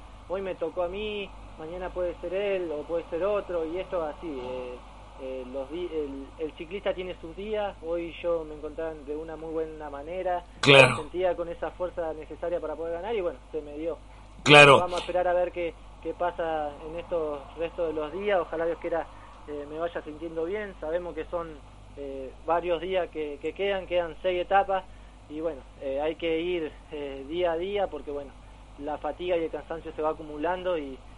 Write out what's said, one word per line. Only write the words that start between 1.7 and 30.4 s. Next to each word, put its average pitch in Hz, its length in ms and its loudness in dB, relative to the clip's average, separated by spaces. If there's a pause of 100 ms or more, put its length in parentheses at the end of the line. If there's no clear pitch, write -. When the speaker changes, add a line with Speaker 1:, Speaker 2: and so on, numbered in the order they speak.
Speaker 1:
puede 175 300 -2
ser 175 140 -4
él, 190 380 0
o 147 100 -4
puede 165 280 -2
ser 165 120 0
otro, 190 420 0
y 160 140 -4
esto 180 240 -2
así, 151 260 -6
eh, 127 460 -6 (480)
eh, 131 300 -6
los 135 180 -6
di-, 170 220 -4
el, 143 540 -4
el 147 60 -6
ciclista 185 420 -2
tiene 180 260 -6
sus 160 160 -12
días, 208 400 -2 (100)
hoy 170 360 -2
yo 170 260 2
me 151 60 -10
encontraba 151 400 -6
de 147 200 -8
una 160 220 -6
muy 160 160 -8
buena 156 380 -4
manera, 175 520 -2 (180)
Speaker 2:
Claro. 135 300 12
Speaker 1:
me 120 120 0
sentía 175 340 2
con 170 140 -4
esa 165 220 -4
fuerza 165 420 -4
necesaria 160 440 -4
para 156 160 -4
poder 165 200 -4
ganar, 190 200 -4
y 214 60 0
bueno, 175 180 -2 (140)
se 156 80 -4
me 147 160 -10
dio. 156 220 -4 (460)
Speaker 2:
Claro. 143 360 12
Speaker 1:
Vamos 180 200 0
a - 40 -8
esperar 180 240 2
a 180 60 6
ver 180 180 4
qué, 170 220 -2 (280)
qué 160 120 -4
pasa 160 560 0 (180)
en 165 100 -6
estos 156 420 -2 (180)
restos 165 300 -2
de 156 120 -2
los 151 120 -2
días, 196 280 2
ojalá 165 240 0
Dios 165 160 0
quiera, 165 260 -2 (420)
eh, 147 200 -8
me 151 100 -8
vaya 170 220 -2
sintiendo 160 440 -4
bien, 196 360 -4
sabemos 165 340 -2
que 151 120 -6
son, 170 220 -4 (500)
eh, 135 340 -8 (140)
varios 170 340 4
días 180 300 0
que, 151 320 -4
que 160 100 -2
quedan, 190 340 0
quedan 170 360 0
seis 180 180 2
etapas, 190 440 4 (440)
y 151 120 -8
bueno, 156 200 -2 (220)
eh, 135 180 -2
hay 156 140 0
que 160 260 0
ir, 170 320 0 (200)
eh, 139 360 -8
día 170 240 2
a 165 60 0
día, 196 300 0
porque 147 220 -8
bueno, 143 200 -6 (480)
la 147 180 -4
fatiga 170 400 0
y 165 80 2
el 156 60 -2
cansancio 156 440 -8
se - 60 -6
va 156 120 2
acumulando, 160 680 -2